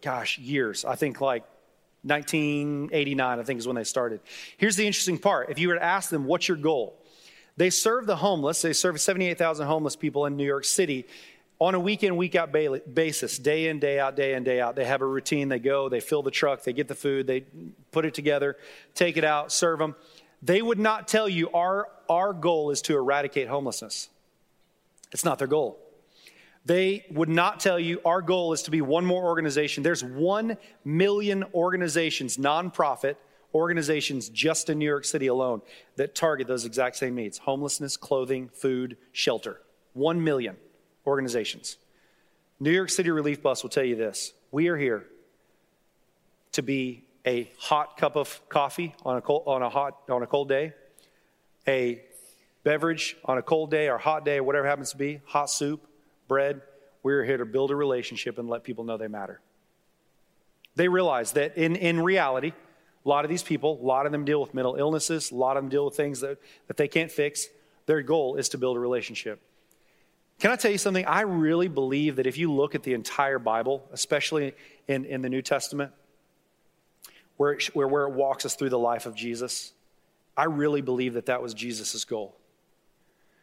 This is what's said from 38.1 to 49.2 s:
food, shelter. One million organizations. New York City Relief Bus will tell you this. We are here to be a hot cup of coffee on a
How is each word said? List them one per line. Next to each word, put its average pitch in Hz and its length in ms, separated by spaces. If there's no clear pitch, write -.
food, 127 480
shelter. - 500
One 165 300
million 127 340
organizations. 127 720
New 143 100
York 180 200
City 170 200
Relief 147 320
Bus 131 220
will 117 60
tell 139 120
you 123 140
this. 110 360
We 160 160
are 170 80
here 120 280
to 147 100
be 127 400
a 120 320
hot - 380
cup - 180
of - 340
coffee 151 460
on 127 120
a 120 40